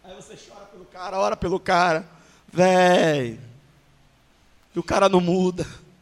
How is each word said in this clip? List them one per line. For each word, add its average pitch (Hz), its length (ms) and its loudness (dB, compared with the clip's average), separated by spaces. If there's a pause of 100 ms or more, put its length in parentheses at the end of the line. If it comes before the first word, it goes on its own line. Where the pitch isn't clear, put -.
Aí 190 120 -20
você 214 200 -20
chora - 300 -20
pelo 180 200 -20
cara, 185 340 -10
ora 208 180 -2
pelo 180 220 -4
cara. 175 500 0 (420)
Véi. 170 880 2 (1400)
E 170 40 -6
o 170 40 -8
cara 196 260 0
não 185 120 2
muda. 180 440 -2 (360)